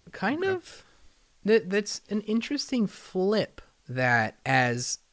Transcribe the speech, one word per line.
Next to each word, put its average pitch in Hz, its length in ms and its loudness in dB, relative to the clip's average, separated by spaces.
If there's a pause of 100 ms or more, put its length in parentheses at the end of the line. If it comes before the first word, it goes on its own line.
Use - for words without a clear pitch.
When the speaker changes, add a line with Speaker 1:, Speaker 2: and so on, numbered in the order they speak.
Speaker 1:
Kind 285 340 -2
Speaker 2:
Okay. 381 100 2
Speaker 1:
of, - 300 -10 (600)
that, 196 260 4
that's 208 300 -2 (100)
an 208 120 -2
interesting 226 640 0
flip, 190 760 -2 (280)
that 123 580 2
as 123 540 0 (120)